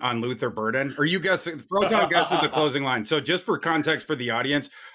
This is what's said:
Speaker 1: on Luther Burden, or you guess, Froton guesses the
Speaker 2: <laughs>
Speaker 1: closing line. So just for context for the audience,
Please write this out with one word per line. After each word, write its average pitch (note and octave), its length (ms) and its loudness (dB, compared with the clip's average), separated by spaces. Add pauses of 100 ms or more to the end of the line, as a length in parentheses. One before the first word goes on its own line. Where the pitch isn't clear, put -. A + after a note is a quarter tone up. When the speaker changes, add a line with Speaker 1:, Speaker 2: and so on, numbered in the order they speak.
Speaker 1:
on A#2+ 180 0
Luther A#2+ 300 -2
Burden, A#2 480 -2
or D3 60 4
you F3 140 2
guess, F3 280 0
Froton G3 600 2
guesses E3 320 2
the - 100 2
Speaker 2:
<laughs> - 40 -14
Speaker 1:
closing C#3+ 300 2
line. B2 200 0
So D3+ 160 0
just D#3+ 260 -2
for F3 120 0
context D#3 480 0
for D3+ 100 -2
the A#2+ 140 -4
audience, C3+ 400 0 (260)